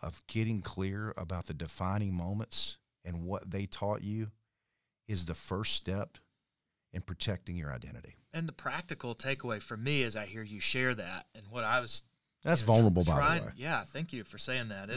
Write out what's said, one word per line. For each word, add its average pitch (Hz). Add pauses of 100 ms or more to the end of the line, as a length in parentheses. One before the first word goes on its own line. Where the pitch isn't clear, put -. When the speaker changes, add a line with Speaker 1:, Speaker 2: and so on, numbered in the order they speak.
Speaker 1:
of -
getting 110
clear 98
about 90
the 82
defining 95
moments 95 (280)
and 85
what 95
they 101
taught 104
you 107 (760)
is 92
the 82
first -
step - (760)
in 87
protecting 87
your 73
identity. 60 (180)
Speaker 2:
And 165
the 151
practical 139
takeaway 123
for -
me 135
as 110
I 107
hear 107
you 104
share 127
that 92 (100)
and 107
what 117
I 117
was, 117 (400)
Speaker 1:
That's 151
Speaker 2:
you 107
know, 113
tr-, -
Speaker 1:
vulnerable, 95
by 80
the 71
Speaker 2:
trying 160
Speaker 1:
way. -
Speaker 2:
Yeah, 131
thank 160
you 117
for -
saying 127
that. 98
And 113